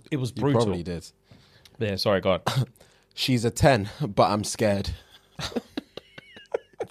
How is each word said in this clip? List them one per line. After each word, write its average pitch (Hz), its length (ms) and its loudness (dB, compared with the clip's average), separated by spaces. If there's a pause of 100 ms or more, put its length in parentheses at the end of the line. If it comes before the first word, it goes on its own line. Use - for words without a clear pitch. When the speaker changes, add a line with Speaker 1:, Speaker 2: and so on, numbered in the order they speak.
Speaker 1:
it 156 80 -2
was 127 180 -4
Speaker 2:
He - 60 -6
Speaker 1:
brutal. 127 220 4
Speaker 2:
probably 92 200 0
did. 85 220 -6 (720)
Speaker 1:
Yeah, 104 160 -2
sorry, 95 240 2
go 95 140 2
on. 85 120 0
Speaker 2:
<coughs> 127 200 0 (480)
"She's 120 320 0
a 117 60 0
ten, 120 380 4 (160)
but 101 260 4
I'm 104 120 0
scared." 101 460 0 (500)
<laughs> - 120 -8 (1400)